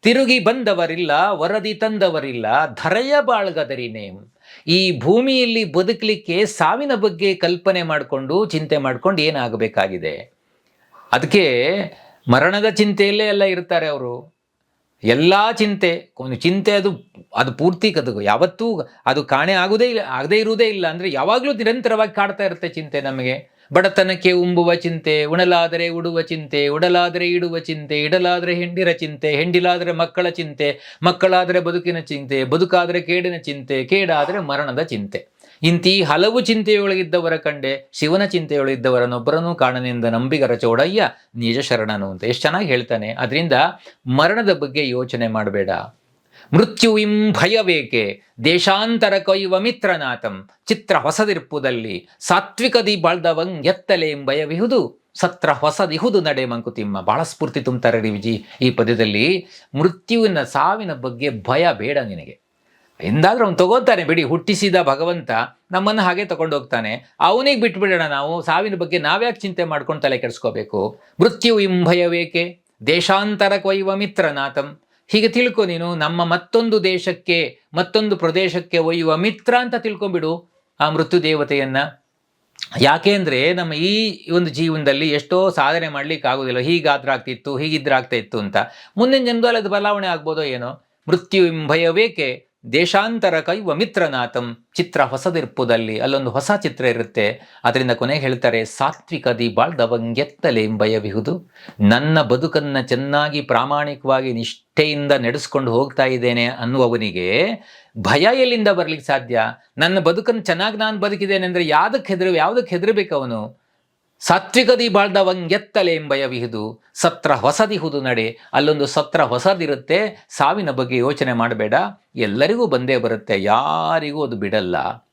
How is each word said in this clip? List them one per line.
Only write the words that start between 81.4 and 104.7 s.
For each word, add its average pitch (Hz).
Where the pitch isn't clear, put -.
ಯಾಕೆಂದ್ರೆ 156
ನಮ್ಮ 170
ಈ 202
ಒಂದು 175
ಜೀವನದಲ್ಲಿ 151
ಎಷ್ಟೋ 180
ಸಾಧನೆ 160
ಮಾಡ್ಲಿಕ್ಕೆ 143
ಆಗೋದಿಲ್ಲ. 131
ಹೀಗಾದ್ರೆ 143
ಆಗ್ತಿತ್ತು, 131
ಹೀಗಿದ್ರೆ 147
ಆಗ್ತಾ 123
ಇತ್ತು 113
ಅಂತ. 101
ಮುಂದಿನ 254
ಜನ್ಮದಲ್ಲಿ 240
ಅದು 208
ಬದಲಾವಣೆ 202
ಆಗ್ಬೋದೋ 160
ಏನೋ. 127
ಮೃತ್ಯು 175
ಇಂಭಯವೇಕೆ 165
ದೇಶಾಂತರ 190
ಕೈವ 175
ಮಿತ್ರನಾಥಂ. 131
ಚಿತ್ರ 175
ಹೊಸದಿರ್ಪುದಲ್ಲಿ, 120
ಅಲ್ಲೊಂದು 135
ಹೊಸ 135
ಚಿತ್ರ 131
ಇರುತ್ತೆ. 117
ಅದರಿಂದ 123
ಕೊನೆಗೆ 131
ಹೇಳ್ತಾರೆ, 123
"ಸಾತ್ವಿಕದಿ 131
ಬಾಳ್ದವಂಗೆತ್ತಲೆ 117
ಇಂಭಯವಿಹುದು." 107
ನನ್ನ 139
ಬದುಕನ್ನ 139
ಚೆನ್ನಾಗಿ 143
ಪ್ರಾಮಾಣಿಕವಾಗಿ 131
ನಿಷ್ಠೆಯಿಂದ 143